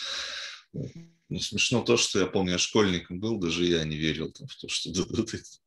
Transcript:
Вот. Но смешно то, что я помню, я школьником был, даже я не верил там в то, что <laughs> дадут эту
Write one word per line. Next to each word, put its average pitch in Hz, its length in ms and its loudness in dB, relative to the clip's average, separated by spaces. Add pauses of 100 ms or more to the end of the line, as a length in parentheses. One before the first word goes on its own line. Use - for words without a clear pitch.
(720)
Вот. - 180 -8 (400)
Но 95 100 -4
смешно 107 420 2
то, 120 160 4
что - 220 2
я 90 60 4
помню, 92 260 2
я 90 60 2
школьником 90 600 2
был, 110 200 -2
даже 85 260 2
я 82 180 4
не 76 120 -4
верил 78 360 -2
там - 160 -16
в - 80 -16
то, - 120 -12
что - 240 -4
<laughs> - 0 -
дадут - 420 0
эту 95 100 -8 (220)